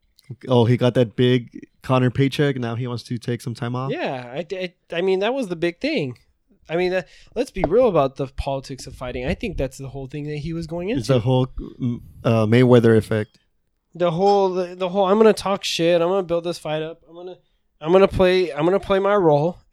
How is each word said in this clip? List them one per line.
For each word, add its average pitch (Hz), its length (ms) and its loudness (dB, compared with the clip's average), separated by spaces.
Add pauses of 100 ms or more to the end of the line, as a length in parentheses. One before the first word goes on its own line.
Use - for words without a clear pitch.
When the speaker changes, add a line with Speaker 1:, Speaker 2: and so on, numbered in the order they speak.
(480)
Speaker 1:
Oh, 123 160 6
he 120 120 2
got 120 180 0
that 120 200 0
big 123 540 0 (140)
Conor 127 280 2
paycheck. 139 460 0
Now 120 180 -6
he 123 120 -8
wants 120 180 -8
to 123 140 -8
take 120 240 -6
some 120 120 -8
time 120 220 -8
off? 135 160 -6
Speaker 2:
Yeah, 143 420 -8
I, 160 120 -8 (100)
I, 185 180 -8 (180)
I 170 100 -4
mean, 190 180 0
that 220 140 -2
was 269 140 -4
the 175 80 -6
big 170 240 -4
thing. 220 360 -4 (520)
I 160 80 -4
mean, 180 180 0
uh, 185 80 -2 (320)
let's 269 160 -4
be 185 140 -4
real 214 240 4
about 147 280 0
the 139 120 -6
politics 139 580 -8
of 131 80 -16
fighting. 127 320 -8
I 170 80 -2
think 185 220 -8
that's 131 220 -6
the 135 100 -12
whole 135 180 -14
thing 147 220 -10
that 151 100 -8
he 156 140 -8
was 165 140 -8
going 170 240 -8
Speaker 1:
It's 156 180 -2
Speaker 2:
into. 135 60 4
Speaker 1:
the 123 60 2
whole, 127 280 0
mm, - 520 -8 (240)
uh, 113 220 2
Mayweather 117 500 6
effect. 107 420 -2 (560)
Speaker 2:
The 175 180 0
whole, 196 420 2
the, 180 200 -4
the 185 140 -4
whole, 196 180 0
"I'm 196 120 4
gonna 220 140 8
talk 190 320 -2
shit. 170 360 2
I'm 170 80 0
gonna 190 140 0
build 170 220 -4
this 175 140 -6
fight 156 240 -6
up. 160 260 -14
I'm 165 60 -20
gonna, 180 220 -16 (440)
I'm 156 120 -2
gonna 190 160 8
play, 185 440 2
I'm 147 120 -4
gonna 190 160 2
play 196 200 0
my 196 160 2
role. 160 420 2 (140)